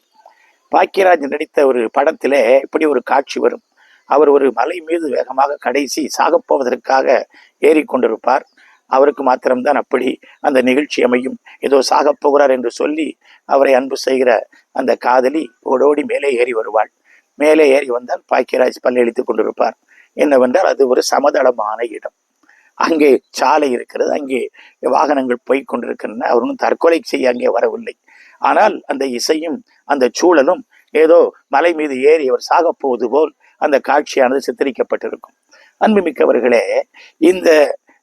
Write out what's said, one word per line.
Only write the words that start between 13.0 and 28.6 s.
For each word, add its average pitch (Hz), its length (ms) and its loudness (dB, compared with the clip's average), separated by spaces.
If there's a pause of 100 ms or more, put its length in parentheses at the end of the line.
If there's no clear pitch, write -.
அவரை 135 260 2
அன்பு 131 220 -2
செய்கிற 131 340 0 (460)
அந்த 123 200 -2
காதலி 131 480 0 (160)
ஓடோடி 139 440 0
மேலே 139 300 -4
ஏறி 123 180 0
வருவாள். 110 380 -2 (480)
மேலே 151 300 4
ஏறி 135 220 2
வந்தால் 123 360 -6
பாக்கியராஜ் 127 560 -2
பல்லெழுத்துக் 123 460 0
கொண்டிருப்பார். 110 480 -2 (400)
என்னவென்றால், 143 520 2
அது 135 200 0
ஒரு 131 140 2
சமதளமான 127 760 -2 (120)
இடம். - 260 -16 (600)
அங்கே 151 320 2 (200)
சாலை 143 400 0
இருக்கிறது, 120 420 -6
அங்கே 131 280 -6 (460)
வாகனங்கள் 135 580 0
போய் 135 180 -2
கொண்டிருக்கின்றன. 120 680 -8
அவர் - 140 2
ஒன்றும் 277 200 -6
தற்கொலை 170 400 2
செய்ய 135 260 -2
அங்கே 123 200 0
வரவில்லை. 117 460 -4 (480)
ஆனால் 175 320 2 (120)